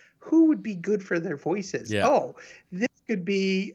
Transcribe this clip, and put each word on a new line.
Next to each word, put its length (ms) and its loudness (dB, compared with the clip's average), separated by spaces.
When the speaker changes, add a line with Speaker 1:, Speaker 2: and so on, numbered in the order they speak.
Speaker 1:
who 280 4
would 160 2
be 120 -6
good 300 -2
for 160 -2
their 160 -4
voices? 560 -6
Speaker 2:
Yeah. 160 2
Speaker 1:
Oh, 260 2
this 160 -2
could 180 -4
be 500 -2